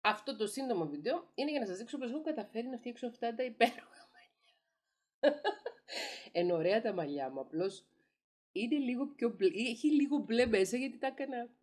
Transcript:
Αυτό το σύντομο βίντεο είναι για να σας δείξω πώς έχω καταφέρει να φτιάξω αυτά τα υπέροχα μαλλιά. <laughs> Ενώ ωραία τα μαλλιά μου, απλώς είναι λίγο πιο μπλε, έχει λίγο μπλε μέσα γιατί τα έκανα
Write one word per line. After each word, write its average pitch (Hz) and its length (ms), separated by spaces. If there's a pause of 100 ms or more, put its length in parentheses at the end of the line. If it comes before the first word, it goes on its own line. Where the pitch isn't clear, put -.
Αυτό 214 360
το 214 100
σύντομο 214 400
βίντεο 160 480
είναι 285 160
για 294 100
να 226 60
σας 185 120
δείξω 240 200
πώς 247 120
έχω 302 120
καταφέρει 240 440
να 254 100
φτιάξω 240 300
αυτά 233 280
τα 233 80
υπέροχα - 680
μαλλιά. - 1300
<laughs> - 0 (920)
Ενώ 175 220
ωραία 180 260
τα 226 120
μαλλιά 143 380
μου, 135 100
απλώς 160 460 (640)
είναι 226 240
λίγο 254 300
πιο 247 220
μπλε, 190 200
έχει 240 420
λίγο 285 280
μπλε 233 280
μέσα 208 300
γιατί 254 220
τα - 80
έκανα 262 440 (120)